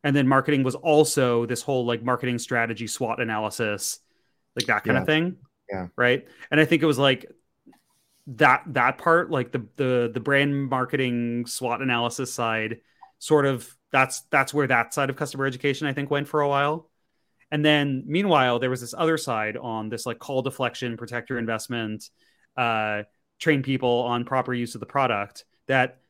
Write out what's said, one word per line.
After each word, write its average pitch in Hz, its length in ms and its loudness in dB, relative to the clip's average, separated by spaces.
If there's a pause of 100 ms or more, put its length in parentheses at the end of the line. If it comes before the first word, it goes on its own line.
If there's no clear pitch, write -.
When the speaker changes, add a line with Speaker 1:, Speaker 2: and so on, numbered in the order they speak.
Speaker 1:
And 143 120 2
then 139 120 4
marketing 135 380 4
was 131 100 0
also 143 720 4
this 117 160 -4
whole, 127 240 0
like, 117 160 -2
marketing 123 380 0
strategy 117 480 -4
swot 113 320 -4
analysis, 107 800 -4 (560)
like, 127 100 -4
that 107 160 2
kind 127 160 2
of - 40 0
Speaker 2:
Yeah. - 40 -2
Speaker 1:
thing. 160 300 0 (340)
Speaker 2:
Yeah. 92 240 -8
Speaker 1:
Right. 123 320 2 (240)
And 151 100 4
I 156 40 8
think 151 180 2
it 165 40 2
was, 139 120 2
like, 135 340 0 (920)
that, 131 420 4
that 131 300 0
part, 170 320 2
like, 131 220 -2
the, 113 140 -6 (100)
the, 123 360 0
the 120 80 -4
brand 139 480 2
marketing 120 800 -2
swot 120 340 -4
analysis 120 520 -2
side, 113 480 -4 (380)
sort 147 280 2
of, 131 280 -4 (160)
that's, 131 320 2
that's 135 300 2
where 143 140 0
that 120 260 2
side 139 160 0
of 131 80 -6
customer 135 300 -4
education, 135 400 -2
I 139 60 -2
think, 139 180 -6
went 143 160 0
for 151 140 -2
a 143 80 2
while. 143 420 0 (640)
And 151 120 0
then 143 420 2
meanwhile, 147 520 2
there 127 120 0
was 127 100 -4
this 120 120 -12
other 160 240 0
side 107 400 -4
on 110 320 -6
this, 113 160 -8
like, 117 140 -6
call 131 240 -4
deflection, 127 540 -6
protect 117 340 -10
your 123 80 -4
investment, 113 720 -6 (460)
uh, 110 480 -2 (340)
train 143 240 2
people 127 380 0
on 120 240 -2
proper 131 280 -2
use 120 220 -6
of 110 60 -14
the 110 60 -10
product 117 580 -2 (220)
that 131 440 0